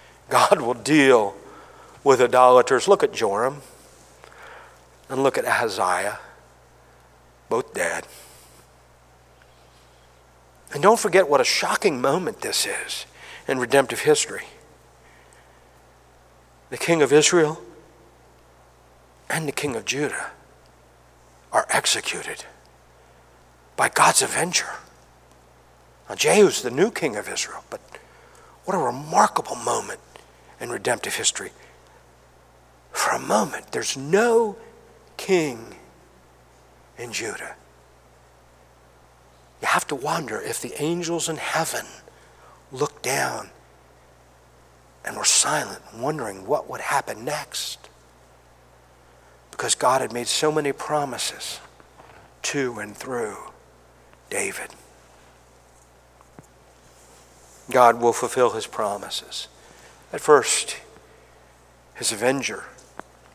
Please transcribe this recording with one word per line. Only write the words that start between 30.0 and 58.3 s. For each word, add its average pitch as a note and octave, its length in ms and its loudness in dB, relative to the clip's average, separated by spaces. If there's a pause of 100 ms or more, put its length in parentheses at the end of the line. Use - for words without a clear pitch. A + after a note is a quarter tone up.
in A#2+ 100 -8
redemptive A#2 440 -4
history. - 360 -4 (1400)
For - 180 -2
a - 80 -2
moment, - 540 -2
there's - 240 -4
no G#3 600 2 (600)
king D3 600 -2 (1200)
in A#2 140 -12
Judah. - 420 -8 (2000)
You - 60 -4
have - 180 0
to - 80 -6
wonder C3+ 460 -4
if A2 200 -8
the B2 220 -10
angels E3 460 -2
in D#3+ 80 -6
heaven - 500 -4 (840)
looked C3+ 300 -6
down - 480 -4 (1500)
and - 120 -10
were - 80 -6
silent, - 560 0 (140)
wondering A2+ 520 -6
what C#3 220 -2
would B2+ 120 -10
happen A#2 440 -4
next. - 640 -10 (1600)
Because - 240 -4
God C3 280 2
had A#2+ 100 -6
made A#2+ 160 -6
so D3+ 240 0
many D3 200 -2
promises - 880 -6 (840)
to B2+ 360 -4
and G#2 160 -12
through A#2 440 -8 (880)
David. G2 400 -6 (3000)
God A#2+ 320 6
will A#2 100 4
fulfill B2 380 0